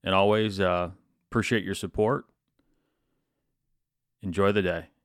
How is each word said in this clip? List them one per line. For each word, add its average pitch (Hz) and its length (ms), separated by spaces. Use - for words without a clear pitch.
And 95 100
always, 104 460
uh, 87 300
appreciate 110 360
your 95 100
support. 107 520
Enjoy 98 300
the 101 100
day. 85 280